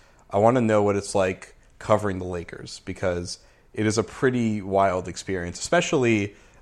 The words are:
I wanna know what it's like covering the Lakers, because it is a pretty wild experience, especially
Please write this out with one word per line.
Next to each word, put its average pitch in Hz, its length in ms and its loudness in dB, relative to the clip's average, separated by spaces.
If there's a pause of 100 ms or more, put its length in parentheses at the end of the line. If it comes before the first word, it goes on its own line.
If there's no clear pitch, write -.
(300)
I 101 80 0
wanna 120 220 6
know 107 240 4
what 101 100 2
it's 98 220 -4
like 95 400 -2 (240)
covering 98 400 0
the 92 60 -8
Lakers, - 580 -10
because 90 560 -4 (340)
it 107 120 0
is 107 120 2
a 104 60 4
pretty 117 580 0
wild 95 460 2
experience, 87 500 -6
especially 117 760 0 (260)